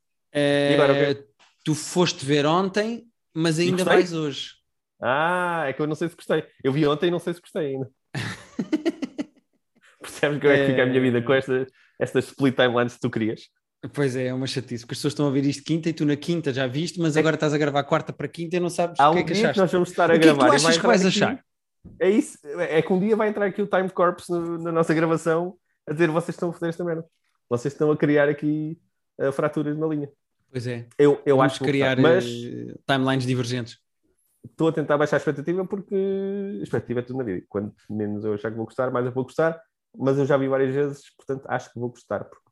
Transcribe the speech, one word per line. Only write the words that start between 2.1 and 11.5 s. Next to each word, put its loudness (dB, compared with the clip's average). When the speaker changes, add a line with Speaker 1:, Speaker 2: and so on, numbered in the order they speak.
Speaker 1:
ver 2
ontem, -2
mas 0
Speaker 2:
E 2
Speaker 1:
ainda 0
Speaker 2:
gostei? 2
Speaker 1:
vais 4
hoje. -6
Speaker 2:
Ah, 0
é -4
que -4
eu -2
não -4
sei -4
se -12
gostei. -4
Eu 0
vi 2
ontem 2
e 2
não -2
sei -6
se -20
gostei -6
ainda. -8
Speaker 1:
<laughs> -8
Speaker 2:
Percebes -2
como 6
é 6
que 2
fica 4
a 4
minha 2
vida 2
Speaker 1:
Eh, -2
Speaker 2:
com 0
esta, 0